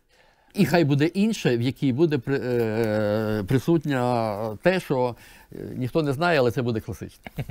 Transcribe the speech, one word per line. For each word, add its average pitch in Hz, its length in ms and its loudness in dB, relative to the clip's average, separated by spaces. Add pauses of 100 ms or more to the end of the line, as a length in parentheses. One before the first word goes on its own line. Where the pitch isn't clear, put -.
(540)
І 190 100 4
хай 165 200 4
буде 143 220 2
інше, 196 500 0
в 120 60 0
якій 131 300 0
буде 151 260 0
при-, 135 240 -4
е, 107 1040 0
присутня 123 1120 0
те, 180 180 2
що, 127 360 -2 (360)
е, 101 240 -12
ніхто 127 260 -2
не 143 100 0
знає, 160 260 2
але 123 120 4
це 131 120 -2
буде 117 180 -2
класичне. - 500 -12 (200)